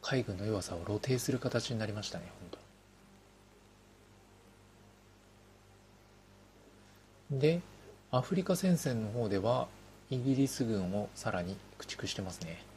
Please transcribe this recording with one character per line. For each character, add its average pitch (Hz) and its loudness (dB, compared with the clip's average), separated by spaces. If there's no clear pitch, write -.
海 123 2
軍 98 -4
の 101 -4
弱 107 2
さ 90 -6
を - -4
露 104 0
呈 127 2
す - -2
る 131 2
形 120 -2
に 113 -2
な 110 0
り 107 -4
ま 104 -6
し - -6
た 87 -8
ね、 85 -12
本 - -14
当。 135 0
で、 165 6
ア 127 6
フ - 0
リ 180 2
カ 185 4
戦 180 6
線 117 0
の 107 -2
方 113 0
で 98 2
は、 120 4
イ 131 0
ギ 131 4
リ 135 4
ス - 0
軍 98 2
を 104 0
さ - -2
ら 90 0
に 92 -4
駆 - -10
逐 - -4
し - -4
て - -4
ま 92 -4
す - -10
ね。 82 -10